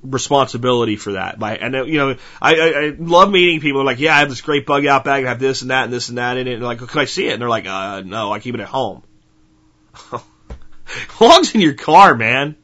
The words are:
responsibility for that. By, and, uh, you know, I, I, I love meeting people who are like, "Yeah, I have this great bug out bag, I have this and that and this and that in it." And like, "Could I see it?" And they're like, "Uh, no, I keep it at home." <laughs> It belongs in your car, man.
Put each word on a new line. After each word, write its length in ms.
responsibility 920
for 160
that. 260
By, 180
and, 200
uh, 80
you 140
know, 180
I, 140
I, 100
I 320
love 320
meeting 300
people 200
who 20
are 40
like, 140
"Yeah, 160
I 20
have 100
this 120
great 260
bug 200
out 180
bag, 200
I 40
have 100
this 240
and 80
that 140
and 80
this 160
and 100
that 180
in 120
it." 60
And 100
like, 140
"Could 220
I 40
see 240
it?" 40
And 80
they're 80
like, 180
"Uh, 380
no, 280
I 80
keep 160
it 40
at 60
home." 380
<laughs> 100
It 320
belongs 360
in 60
your 140
car, 400
man. 500